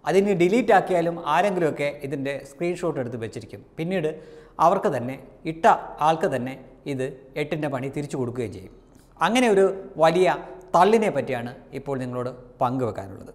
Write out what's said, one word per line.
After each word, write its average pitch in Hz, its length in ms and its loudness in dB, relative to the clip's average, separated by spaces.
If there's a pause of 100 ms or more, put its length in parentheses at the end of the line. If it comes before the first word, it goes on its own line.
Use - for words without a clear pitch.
അതിനി 196 340 4
ഡിലീറ്റ് 214 340 4
ആക്കിയാലും 170 400 2 (180)
ആരെങ്കിലുമൊക്കെ 170 540 2 (180)
ഇതിൻ്റെ 139 280 -4 (160)
സ്ക്രീൻഷോട്ട് 175 520 -4
എടുത്ത് 117 220 -6
വെച്ചിരിക്കും. 107 360 -12 (180)
പിന്നീട് 170 300 -2 (580)
അവർക്ക് 196 280 4
തന്നെ, 123 220 -4 (360)
ഇട്ട 160 140 0 (400)
ആൾക്ക് 165 300 2
തന്നെ 127 180 -6 (400)
ഇത് 127 100 -4 (380)
എട്ടിൻ്റെ 151 320 -4
പണി 131 220 -6
തിരിച്ചു 143 260 -6
കൊടുക്കുകയും 117 340 -6
ചെയ്യും. 92 160 -18 (540)
അങ്ങനെ 240 200 4 (100)
ഒരു 190 100 6 (380)
വലിയ 165 320 4 (420)
തള്ളിനെ 208 400 4
പറ്റിയാണ് 120 340 -6 (280)
ഇപ്പോൾ 135 240 -6
നിങ്ങളോട് 123 280 -6 (300)
പങ്കുവെക്കാനുള്ളത്. 110 720 -4